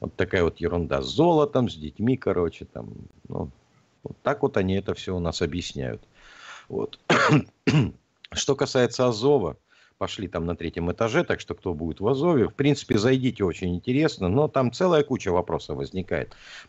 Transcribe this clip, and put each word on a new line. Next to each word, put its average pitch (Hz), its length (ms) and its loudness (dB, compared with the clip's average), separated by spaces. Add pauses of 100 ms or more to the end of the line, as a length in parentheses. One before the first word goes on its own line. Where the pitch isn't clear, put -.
Вот - 160 -8
такая 95 280 2
вот 80 140 0
ерунда 80 440 -2
с 65 40 -6
золотом, 143 600 4
с 82 80 -10
детьми, 95 400 -2
короче, 90 480 -2
там, - 260 -14 (380)
ну, 76 220 -6 (540)
вот - 180 -12
так 143 200 -2
вот 131 140 0
они 95 180 2
это 98 200 -2
все 92 220 -6
у 90 40 -2
нас 82 220 -2
объясняют. 71 600 -6 (680)
Вот. - 300 -6 (100)
<clears throat> - 1200 2
Что 135 240 0
касается 127 520 2
Азова, 110 480 2 (420)
пошли 95 300 -4
там 85 180 -4
на 87 100 -2
третьем 85 360 -4
этаже, 117 320 2
так - 160 -2
что - 140 -8
кто 90 200 -6
будет 78 260 -6
в 101 80 0
Азове, 139 400 2
в - 60 -16
принципе, 139 440 2
зайдите, 127 460 2
очень 90 320 -2
интересно, 127 520 0
но 135 200 4
там 123 240 0
целая 175 320 4
куча 104 280 -2
вопросов 82 440 -2
возникает 73 580 -4 (340)